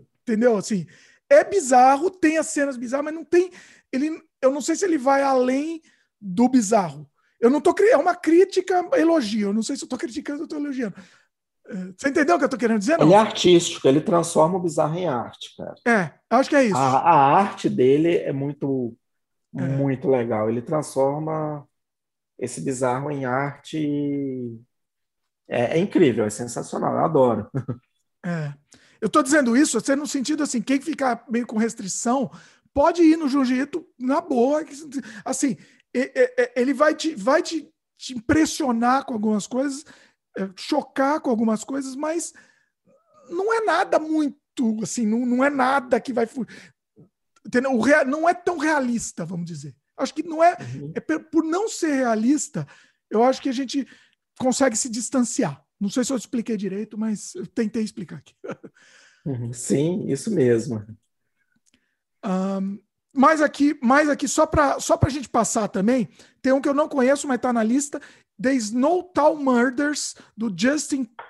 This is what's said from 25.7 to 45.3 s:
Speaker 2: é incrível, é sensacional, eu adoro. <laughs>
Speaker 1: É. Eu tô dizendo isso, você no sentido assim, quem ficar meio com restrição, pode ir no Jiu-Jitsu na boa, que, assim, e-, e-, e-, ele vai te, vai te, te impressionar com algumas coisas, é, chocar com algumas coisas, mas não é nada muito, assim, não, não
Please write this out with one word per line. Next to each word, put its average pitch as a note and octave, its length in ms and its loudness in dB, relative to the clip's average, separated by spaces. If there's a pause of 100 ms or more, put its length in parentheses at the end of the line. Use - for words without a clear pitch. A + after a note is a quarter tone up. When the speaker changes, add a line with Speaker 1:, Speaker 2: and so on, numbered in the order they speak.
Speaker 2:
é - 20 2
incrível, D3+ 460 4
é G#2+ 40 -2
sensacional, - 640 -6
eu C3 120 0
adoro. B2+ 480 2
<laughs> B2+ 280 -8 (420)
Speaker 1:
É. D#3 300 -6 (480)
Eu G#3+ 80 -2
tô D4+ 140 2
dizendo C4 340 2
isso, C#4 240 2
você C#4 140 0
no D4 100 -6
sentido C#4+ 380 -4
assim, B3 180 -4
quem C4+ 180 0
ficar C4 480 -4
meio A#3+ 200 -4
com A3 100 -6
restrição, A3+ 720 -2 (420)
pode E4 300 2
ir D#4+ 160 6
no D#4 100 -2
Jiu-Jitsu C4+ 560 0 (140)
na C4 240 -2
boa, D4 420 0
que, D4 100 -16 (520)
assim, C4 320 -2 (340)
e-, C4+ 240 -4
e-, B3 220 2
e-, A#3+ 180 0
ele C4 160 2
vai D4+ 220 2
te, D#4 220 -4
vai C4 260 2
te, E4 260 -8 (300)
te - 160 -14
impressionar B3+ 920 0
com C4+ 100 -8
algumas G#3+ 320 -2
coisas, C4+ 360 -4 (540)
é, F#3+ 180 -6
chocar C#4+ 640 -2
com D4+ 120 -2
algumas A3 320 0
coisas, C4+ 320 -8
mas D#4 360 -6 (960)
não F#4+ 240 -4
é A4+ 140 0
nada F4 320 0
muito, D4+ 840 -2
assim, A#3+ 240 -4
não, A#3 180 0
não B3 180 2